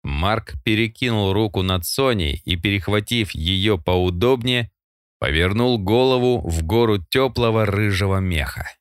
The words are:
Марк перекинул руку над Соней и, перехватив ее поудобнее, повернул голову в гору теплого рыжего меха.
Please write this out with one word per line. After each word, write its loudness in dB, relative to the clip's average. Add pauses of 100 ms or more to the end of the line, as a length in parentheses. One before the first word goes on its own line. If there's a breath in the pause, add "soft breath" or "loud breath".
Марк -2 (100)
перекинул 0
руку 0
над 0
Соней -2
и, -2
перехватив -2
ее 0
поудобнее, 0 (480)
повернул 2
голову 2
в -4
гору 2
теплого 0
рыжего 0
меха. -4 (120)